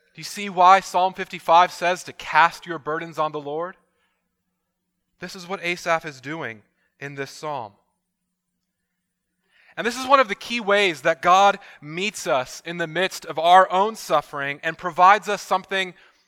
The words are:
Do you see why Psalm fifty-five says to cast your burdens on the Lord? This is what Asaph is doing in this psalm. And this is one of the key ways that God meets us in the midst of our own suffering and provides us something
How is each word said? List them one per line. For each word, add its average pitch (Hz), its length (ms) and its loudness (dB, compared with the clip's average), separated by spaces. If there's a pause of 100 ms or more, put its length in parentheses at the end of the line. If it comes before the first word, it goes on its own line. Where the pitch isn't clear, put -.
(140)
Do 160 60 -20
you 156 40 -14
see 202 240 -10
why 185 320 6
Psalm 185 340 0
fifty-five 180 580 2
says 180 320 -4
to 131 80 -14
cast - 540 0
your 165 120 -10
burdens 156 400 -8
on 151 140 -2
the 151 80 -8
Lord? 156 360 -10 (1400)
This 175 140 -16
is 180 120 -16
what 180 180 -10
Asaph 170 400 -4
is 139 160 -14
doing 127 420 -12 (380)
in 143 140 -12
this 139 160 -10
psalm. 131 420 -12 (2000)
And 165 80 -8
this 240 140 -4
is 262 80 -8
one 269 140 6
of 220 80 0
the 196 80 -6
key 233 240 -8
ways 196 420 0
that 165 180 0
God 196 380 4 (220)
meets 180 480 -8
us 131 360 -4
in 175 140 -10
the 170 80 -4
midst 175 380 -6
of 160 160 -8
our 180 320 8
own 208 240 0
suffering 143 680 -4
and 165 160 -6
provides 180 500 4
us 202 140 -4
something 190 520 -4 (340)